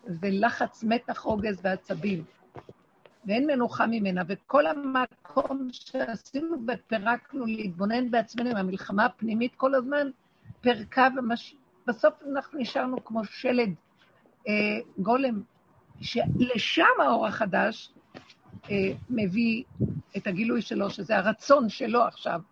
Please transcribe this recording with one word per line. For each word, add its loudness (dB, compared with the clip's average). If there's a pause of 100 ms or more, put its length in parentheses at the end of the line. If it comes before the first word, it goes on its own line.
ולחץ, -2
מתח, 0
רוגז -2
ועצבים. -4 (1000)
ואין 0
מנוחה 0
ממנה, 0
וכל 2
המקום -2
שעשינו -6 (120)
ופירקנו -2
להתבונן -2
בעצמנו 0
עם -2
המלחמה 0
הפנימית 0
כל 2
הזמן, 0 (520)
פרקה 4 (100)
ומש-, -4 (300)
בסוף 4 (180)
אנחנו -6
נשארנו -4
כמו -4
שלד, 0 (760)
אה, 0 (460)
גולם, 0 (580)
שלשם 2
האור 4
החדש, -2 (800)
אה, 0 (180)
מביא 0 (520)
את -6
הגילוי 0
שלו, -2
שזה -2
הרצון 4
שלו 2
עכשיו. -2 (120)